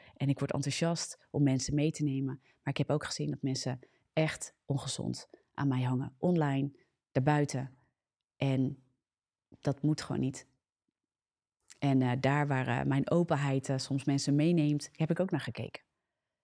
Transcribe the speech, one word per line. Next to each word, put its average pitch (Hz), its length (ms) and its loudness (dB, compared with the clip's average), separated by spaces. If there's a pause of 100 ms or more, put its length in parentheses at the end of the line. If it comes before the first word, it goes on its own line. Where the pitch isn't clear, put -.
(140)
En 139 160 0
ik 139 100 0
word 139 120 -2
enthousiast - 800 -2
om 143 140 2
mensen 135 320 2
mee 151 160 2
te 151 120 -4
nemen. 135 380 -2
Maar - 320 -8
ik - 40 -6
heb 139 120 0
ook 147 160 0
gezien 147 240 -4
dat 139 120 -6
mensen 131 380 -2 (340)
echt - 420 -2 (100)
ongezond - 640 -4 (240)
aan 143 140 -2
mij 127 140 2
hangen. 127 360 -2
Online, 143 540 2 (400)
daarbuiten. 139 680 0 (580)
En 135 480 0 (800)
dat - 200 -2
moet 151 200 2
gewoon - 200 -4
niet. - 260 -4 (1300)
En, 135 220 4
eh, 123 180 2
daar 143 280 2
waar, 131 200 -2
eh, 127 180 0
mijn 135 260 0
openheid, 143 580 0
eh, 131 80 0
soms 135 260 -4
mensen 139 320 2
meeneemt, 151 560 2
heb - 180 -2
ik 165 100 0
ook 190 120 -2
naar 147 100 -2
gekeken. - 420 -10 (600)